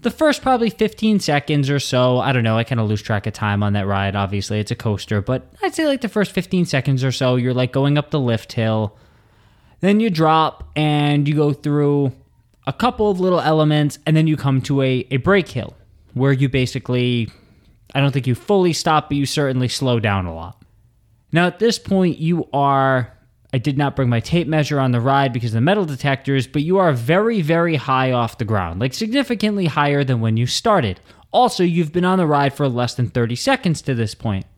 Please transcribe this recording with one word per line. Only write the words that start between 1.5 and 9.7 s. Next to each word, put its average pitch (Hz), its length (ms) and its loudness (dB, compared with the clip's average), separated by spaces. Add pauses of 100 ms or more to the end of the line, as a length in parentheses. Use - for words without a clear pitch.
or 143 80 0
so, 127 400 2
I 120 140 0
don't 123 100 0
know, 113 120 2
I 117 80 0
kinda 113 200 -2
lose 104 180 -2
track 104 240 -4
of 107 80 -6
time 101 300 -2
on 104 100 0
that 101 140 -2
ride, 98 280 0
obviously, 101 440 -4
it's 104 100 -4
a 120 60 -6
coaster, 104 460 -4
but 127 300 -6 (120)
I'd 277 100 -2
say, 320 140 0
like, 277 140 0
the 233 60 -2
first 202 240 -2
fifteen 180 340 -2
seconds 131 380 0
or 131 80 0
so, 127 240 0
you're, 127 200 0
like, 127 160 0
going 139 260 2
up 147 140 -4
the 156 80 -2
lift 120 340 -2
hill, 110 420 0 (840)